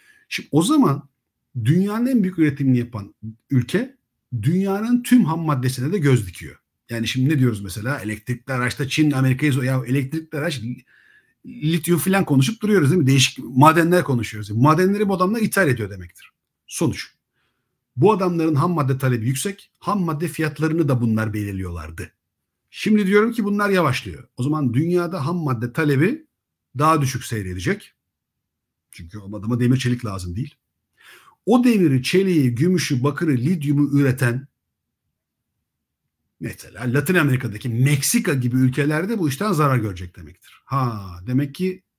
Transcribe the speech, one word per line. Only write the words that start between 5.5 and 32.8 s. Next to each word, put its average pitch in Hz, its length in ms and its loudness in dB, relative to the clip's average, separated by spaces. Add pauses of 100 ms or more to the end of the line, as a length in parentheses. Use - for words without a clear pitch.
de 208 40 0
göz 131 300 2
dikiyor. 82 280 -16 (340)
Yani 113 180 -6
şimdi 127 220 0
ne 156 100 2
diyoruz 117 220 2
mesela? 104 380 -6
Elektrikli 107 520 -8
araçta 123 360 -4
Çin, 151 240 2
Amerika'yı 131 420 2
zor-, 131 100 0
ya 131 240 0
elektrikli 139 500 -4
araç, 143 240 -4
li-, 120 240 -10 (600)
lityum 165 540 -2
falan 190 260 2
konuşup 139 360 2
duruyoruz 190 300 4
değil 180 100 4
mi? 127 60 2
Değişik 135 320 2
madenler 160 640 4
konuşuyoruz. 107 480 -4
Madenleri 180 580 4
bu 202 40 0
adamlar 190 280 0
ithal 196 260 2
ediyor 107 220 -2
demektir. 92 420 -16 (360)
Sonuç. - 480 -4 (800)
Bu 160 180 4
adamların 170 420 0
ham 165 160 2
madde 135 260 0
talebi 123 300 -2
yüksek, 196 520 -6
ham 196 220 -2
madde 165 260 -4
fiyatlarını 156 600 -2
da 123 140 0
bunlar 110 320 0
belirliyorlardı. 90 800 -8 (580)
Şimdi 208 380 2
diyorum 208 240 4
ki 233 120 -4
bunlar 202 260 0
yavaşlıyor. 135 580 0 (100)
O 120 60 -4
zaman 147 300 0
dünyada 170 520 0
ham 175 120 -2
madde 123 360 -4
talebi 156 520 0 (520)
daha 156 240 2
düşük 131 240 -4
seyredecek. 98 680 -6 (1000)
Çünkü 87 280 -16
o 101 180 -12
adama 113 220 -2
demir 127 180 4
çelik 123 280 -2
lazım 90 300 -8
değil. 143 200 -8 (880)
O 247 180 4
demiri, 175 400 4
çeliği, 165 520 2
gümüşü, 147 480 0